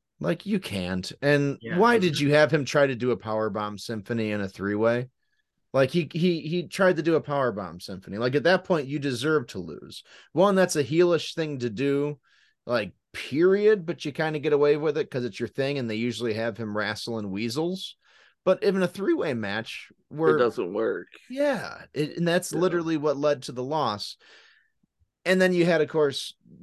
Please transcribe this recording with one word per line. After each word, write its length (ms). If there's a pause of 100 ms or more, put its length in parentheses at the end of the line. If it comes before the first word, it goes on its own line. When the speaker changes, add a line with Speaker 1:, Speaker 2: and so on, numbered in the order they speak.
(200)
Speaker 1:
Like, 260
you 120
can't. 540 (100)
And 380
Speaker 2:
Yeah, 180
Speaker 1:
why 200
Speaker 2:
doesn't 160
Speaker 1:
did 60
you 120
have 180
him 140
try 220
to 100
do 140
a 60
powerbomb 600
symphony 540
in 80
a 80
three-way? 600 (600)
Like, 180
he, 220
he, 280
he 260
tried 300
to 60
do 140
a 40
powerbomb 600
symphony. 360
Like, 160
at 100
that 200
point, 240
you 100
deserve 500
to 100
lose. 440 (300)
One, 220
that's 220
a 80
heelish 500
thing 260
to 100
do, 480 (480)
like, 260 (200)
period, 720
but 180
you 60
kinda 300
get 120
away 240
with 220
it 100
'cause 160
it's 140
your 100
thing, 300
and 100
they 60
usually 400
have 220
him 200
wrestling 540
weasels. 640 (480)
But 200
in 180
a 60
three-way 460
match 540 (200)
where 280
Speaker 3:
It 40
doesn't 320
work. 360 (220)
Speaker 1:
Yeah, 600
it, 240
and 100
that's 260
Speaker 3:
Yeah. 60
Speaker 1:
literally 380
what 200
led 280
to 80
the 100
loss. 540 (1080)
And 160
then 140
you 100
had, 160
of 80
course, 460 (280)